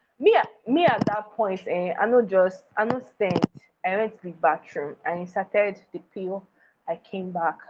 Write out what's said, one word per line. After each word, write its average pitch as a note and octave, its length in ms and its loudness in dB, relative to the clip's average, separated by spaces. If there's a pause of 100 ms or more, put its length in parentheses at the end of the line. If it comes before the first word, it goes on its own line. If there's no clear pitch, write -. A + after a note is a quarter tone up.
(180)
me, G4+ 180 6 (300)
me D#4+ 200 2
at A3+ 200 2
that G#3+ 300 -4
point, F#3+ 320 -2
eh, F3+ 300 -2
I G#3 80 2
no A#3+ 160 4
just, F#3 420 0 (120)
I G#3 80 0
no B3 160 -2 (140)
stand. F3+ 320 0 (400)
I F#3 100 -2
went A3 240 -4
to F3+ 60 -12
the F3 60 -12
bathroom, D#3 640 -2 (100)
I D#3+ 60 -4
inserted G3 680 -2 (120)
the F3 80 -12 (120)
pill, F#3+ 320 -8 (440)
I E3+ 80 -4
came F#3 340 -12
back. E3+ 280 -4 (120)